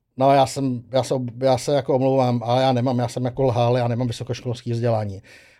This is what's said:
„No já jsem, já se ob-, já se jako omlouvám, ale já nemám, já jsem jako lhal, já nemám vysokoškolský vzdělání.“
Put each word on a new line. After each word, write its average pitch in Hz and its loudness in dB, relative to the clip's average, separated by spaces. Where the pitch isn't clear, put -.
„No 135 4
já 139 6
jsem, 127 -4
já 131 2
se 139 -2
ob-, 123 -6
já 131 4
se 147 -2
jako 143 0
omlouvám, 131 2
ale 123 2
já 135 4
nemám, 123 0
já 123 -2
jsem 123 -6
jako 123 -2
lhal, 123 2
já 120 0
nemám 120 -2
vysokoškolský 117 -6
vzdělání.“ 110 -2